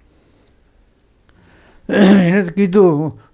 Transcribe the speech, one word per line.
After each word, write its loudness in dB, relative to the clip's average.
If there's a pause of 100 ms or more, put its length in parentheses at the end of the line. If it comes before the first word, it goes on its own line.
(1900)
એને 2
તો -10
કીધું, 0 (260)